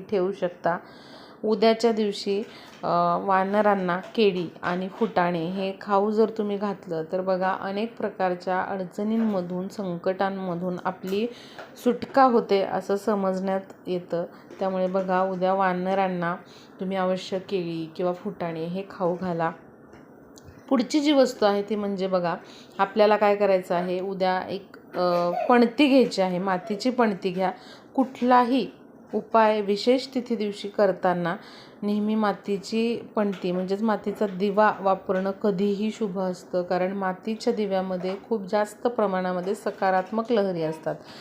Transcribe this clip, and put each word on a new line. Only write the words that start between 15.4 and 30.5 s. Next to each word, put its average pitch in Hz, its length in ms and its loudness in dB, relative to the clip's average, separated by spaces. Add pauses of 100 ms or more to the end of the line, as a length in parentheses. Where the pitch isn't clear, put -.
वानरांना 185 840 0 (440)
तुम्ही 190 160 -4
अवश्य 185 420 -2
केळी 170 580 -4
किंवा 180 160 0
फुटाणे 170 520 -6
हे 175 260 -6
खाऊ 180 300 -2
घाला. 170 300 -2 (1160)
पुढची 262 320 2
जी 294 120 2
वस्तू 254 340 4
आहे 202 160 2
ती 208 140 -6
म्हणजे 202 300 -4
बघा, 175 280 0 (440)
आपल्याला 208 380 4
काय 208 200 4
करायचं 190 380 2
आहे, 180 260 0
उद्या 185 500 -2
एक, - 260 -10 (180)
अ, 175 360 2 (180)
पणती 240 400 6
घ्यायची 240 340 6
आहे, 185 160 0
मातीची 196 520 -2
पणती 214 400 0
घ्या. 185 200 0 (440)
कुठलाही 247 720 2 (480)
उपाय 214 460 4
विशेष 208 540 2
तिथी 240 220 -2
दिवशी 202 320 -4